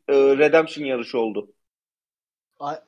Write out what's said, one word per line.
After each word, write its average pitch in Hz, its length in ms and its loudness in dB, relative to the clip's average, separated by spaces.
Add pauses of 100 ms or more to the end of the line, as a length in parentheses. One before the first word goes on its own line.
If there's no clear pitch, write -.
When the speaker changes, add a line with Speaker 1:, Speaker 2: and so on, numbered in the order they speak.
Speaker 1:
e, 139 300 4
redemption 151 460 2
yarışı 127 340 -6
oldu. 104 360 -6 (1080)
Speaker 2:
A-, 147 280 -10